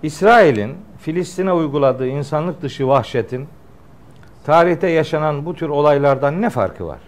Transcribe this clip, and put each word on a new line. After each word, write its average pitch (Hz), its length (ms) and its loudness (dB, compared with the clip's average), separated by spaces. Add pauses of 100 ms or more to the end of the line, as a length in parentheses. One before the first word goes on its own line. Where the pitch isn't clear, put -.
İsrail'in 156 720 4 (220)
Filistin'e 180 540 -4
uyguladığı 139 540 0
insanlık 147 540 -4
dışı 135 260 -4
vahşetin 127 600 -2 (960)
tarihte 170 420 2
yaşanan 156 580 -2
bu 170 100 -8
tür 156 140 -6
olaylardan 143 720 2
ne 240 80 -2
farkı 92 380 -4
var? 69 200 -14